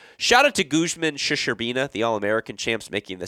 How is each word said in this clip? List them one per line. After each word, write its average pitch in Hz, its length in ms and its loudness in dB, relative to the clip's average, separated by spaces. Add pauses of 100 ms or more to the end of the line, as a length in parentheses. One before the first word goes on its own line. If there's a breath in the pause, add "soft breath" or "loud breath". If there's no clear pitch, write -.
(180 loud breath)
Shout 247 280 6
out 277 100 2
to 202 80 2
Guzman 160 520 -2
Shisharbina, 127 760 -2
the 104 120 -2
All-American 110 520 0
champs, 113 360 -4
making 95 260 -6
the 90 100 -8